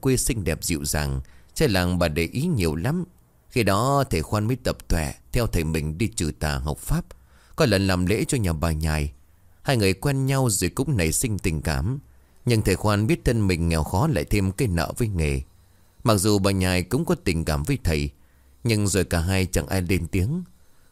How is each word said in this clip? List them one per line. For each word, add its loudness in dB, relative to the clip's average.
quê 2
xinh -2
đẹp -2
dịu -2
dàng, -2
trai 2
làng 2
bà 2
để -2
ý -4
nhiều 0
lắm. -4
Khi 0
đó 2
thầy 0
Khoan -2
mới -2
tập -4
tuệ 0
theo 0
thầy 0
mình -4
đi 0
trừ -4
tà -2
học -4
pháp, -2
có 2
lần 4
làm 2
lễ 2
cho 0
nhà 0
bà 0
Nhài. -2
Hai 0
người 4
quen -2
nhau 2
rồi 0
cũng -2
nảy 2
sinh -2
tình -2
cảm. -2
Nhưng 4
thầy 2
Khoan 2
biết 0
thân 2
mình 2
nghèo 2
khó 0
lại 0
thêm 0
cái -2
nợ -2
với -2
nghề. 0
Mặc 4
dù 4
bà 2
Nhài 2
cũng -2
có 0
tình -2
cảm 0
với -2
thầy, 0
nhưng 2
rồi 2
cả -2
hai 0
chẳng -2
ai -2
lên -2
tiếng. -2